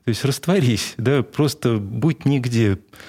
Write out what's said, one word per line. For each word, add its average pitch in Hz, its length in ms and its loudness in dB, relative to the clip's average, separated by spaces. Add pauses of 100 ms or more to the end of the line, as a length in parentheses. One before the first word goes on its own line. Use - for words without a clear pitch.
то - 60 -4
есть 113 140 -2
растворись, 135 720 0
да, 127 260 2
просто 131 540 0
будь 117 480 -2
нигде». 120 520 2 (320)